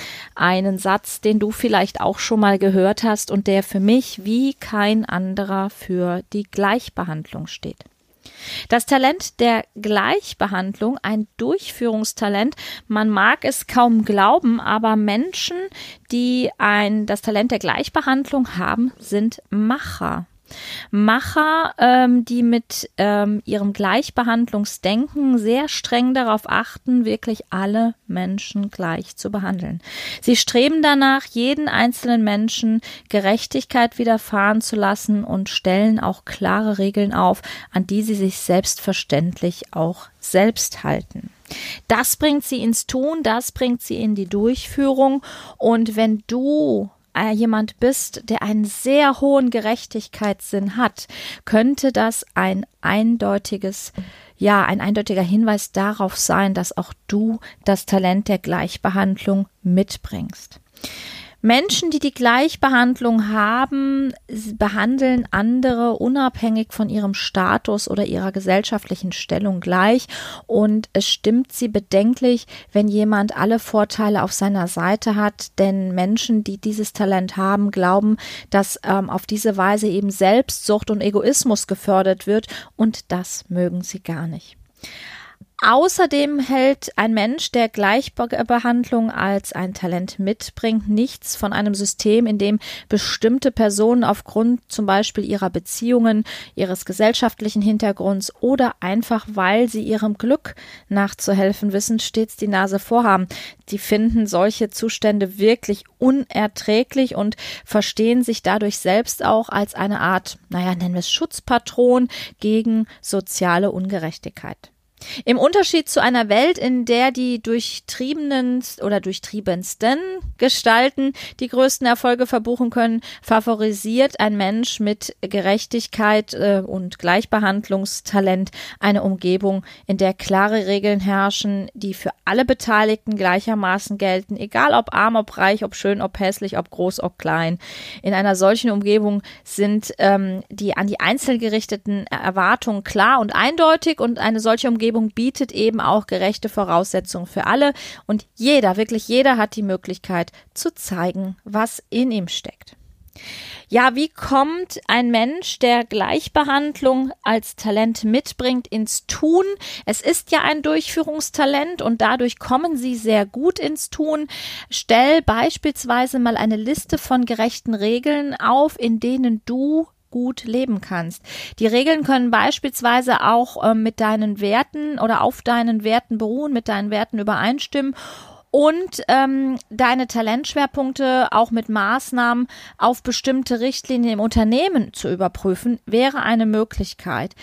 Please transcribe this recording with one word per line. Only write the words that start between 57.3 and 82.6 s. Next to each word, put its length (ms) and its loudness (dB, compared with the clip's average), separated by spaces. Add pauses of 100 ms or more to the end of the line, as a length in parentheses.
das 220 0
Talent 420 2
der 100 2
Gleichbehandlung 1120 -2 (140)
mitbringst. 960 -2 (840)
Menschen, 480 2
die 100 0
die 140 -2
Gleichbehandlung 1120 2
haben, 840 0 (140)
s-, 300 -10
behandeln 720 0
andere 640 2
unabhängig 800 0
von 160 -2
ihrem 260 -2
Status 720 -2
oder 160 -2
ihrer 280 -4
gesellschaftlichen 800 -2
Stellung 480 -4
gleich. 480 2 (380)
Und 460 2
es 140 0
stimmt 460 0
sie 160 -2
bedenklich, 800 2 (260)
wenn 160 4
jemand 480 2
alle 240 2
Vorteile 640 0
auf 80 -4
seiner 340 0
Seite 480 0
hat. 440 -4
Denn 360 0
Menschen, 480 0
die 160 -8
dieses 360 -6
Talent 420 0
haben, 340 0
glauben, 460 4 (340)
dass, 320 0
ähm, 260 0
auf 180 -6
diese 300 -2
Weise 300 2
eben 240 0
Selbstsucht 800 2
und 100 0
Egoismus 680 2
gefördert 580 0
wird. 220 0 (260)